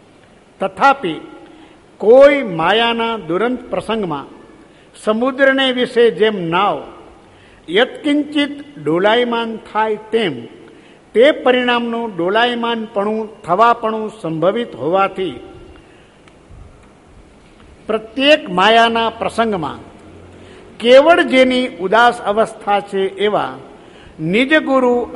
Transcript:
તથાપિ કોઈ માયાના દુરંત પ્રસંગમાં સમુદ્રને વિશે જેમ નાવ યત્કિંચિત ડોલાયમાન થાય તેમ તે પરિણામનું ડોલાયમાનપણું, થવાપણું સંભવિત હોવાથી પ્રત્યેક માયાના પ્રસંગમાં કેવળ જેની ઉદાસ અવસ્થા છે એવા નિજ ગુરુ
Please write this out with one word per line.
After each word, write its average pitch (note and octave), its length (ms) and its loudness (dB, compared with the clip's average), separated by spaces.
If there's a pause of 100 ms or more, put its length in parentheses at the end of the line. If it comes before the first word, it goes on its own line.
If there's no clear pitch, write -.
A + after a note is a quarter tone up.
(600)
તથાપિ F#3+ 540 0 (840)
કોઈ C4+ 540 6
માયાના A3+ 720 0
દુરંત A3 420 -2
પ્રસંગમાં F3+ 640 -6 (640)
સમુદ્રને C4 760 0
વિશે A#3+ 380 0
જેમ G#3 260 0 (120)
નાવ F3+ 280 0 (920)
યત્કિંચિત C#4+ 840 -2 (220)
ડોલાયમાન A3+ 840 0
થાય G#3+ 520 -6
તેમ G#3+ 240 -2 (800)
તે A3 100 6 (100)
પરિણામનું A#3+ 760 0
ડોલાયમાનપણું, A3 1200 -2 (140)
થવાપણું A3 680 0
સંભવિત F3 640 -4
હોવાથી F#3 600 -2 (2500)
પ્રત્યેક C4+ 640 0
માયાના A3+ 600 2
પ્રસંગમાં G3 720 -6 (960)
કેવળ C#4 460 6
જેની B3+ 540 2
ઉદાસ G#3+ 440 2
અવસ્થા G3+ 580 -2
છે G3 220 -6 (160)
એવા F3+ 340 -2 (720)
નિજ B3+ 360 2
ગુરુ B3 580 0